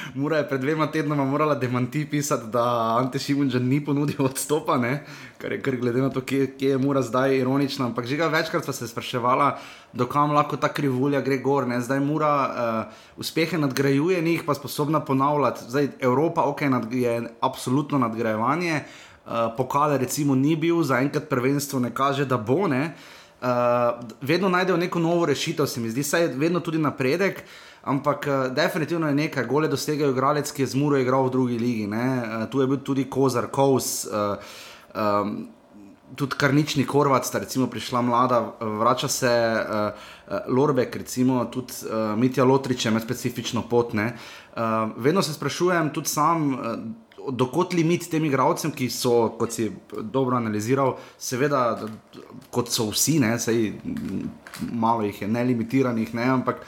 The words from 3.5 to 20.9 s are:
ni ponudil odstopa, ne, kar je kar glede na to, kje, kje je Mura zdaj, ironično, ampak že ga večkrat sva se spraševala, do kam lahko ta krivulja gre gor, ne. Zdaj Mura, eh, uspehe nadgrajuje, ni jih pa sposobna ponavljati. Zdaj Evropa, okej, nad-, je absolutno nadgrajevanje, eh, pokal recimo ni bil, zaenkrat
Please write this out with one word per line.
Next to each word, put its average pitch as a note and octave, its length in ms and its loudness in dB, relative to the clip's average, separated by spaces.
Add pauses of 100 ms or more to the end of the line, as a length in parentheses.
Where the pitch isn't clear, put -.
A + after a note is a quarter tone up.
ni B2+ 220 2
ponudil C#3+ 400 0
odstopa, D3 560 0
ne, B2+ 280 0 (300)
kar - 180 -8
je A#2 80 -4
kar C3 160 -2
glede A#2+ 240 0
na C3+ 80 2
to, C3 120 -4
kje, C3+ 320 0
kje C3+ 160 -2
je C3+ 100 2
Mura C3+ 240 2
zdaj, B2+ 320 2
ironično, C3+ 500 0
ampak A#2 220 -4
že C3+ 100 -2
ga E3 120 0
večkrat D#3+ 360 -2
sva C#3 80 -6
se A#2+ 160 -6
spraševala, B2+ 720 0 (320)
do A#2+ 160 -2
kam D3 260 2
lahko D3 240 2
ta C#3+ 120 0
krivulja C#3 520 0
gre C3 180 0
gor, C3 280 2
ne. B2 120 0
Zdaj B2+ 220 0
Mura, D3 340 2
eh, A#2 500 0 (300)
uspehe E3 440 -2
nadgrajuje, C#3 600 2
ni E3 120 2
jih D#3 100 -2
pa D3 120 0
sposobna D3 460 -2
ponavljati. C#3 680 0
Zdaj C3 220 0 (100)
Evropa, C#3+ 460 2
okej, C#3+ 260 -2
nad-, A#2 200 0
je B2 220 0 (260)
absolutno C3+ 600 0
nadgrajevanje, A#2 760 0
eh, C#3 100 -2 (680)
pokal C#3+ 440 2
recimo C3+ 380 0
ni C#3 220 2
bil, E3+ 260 2
zaenkrat C#3+ 440 0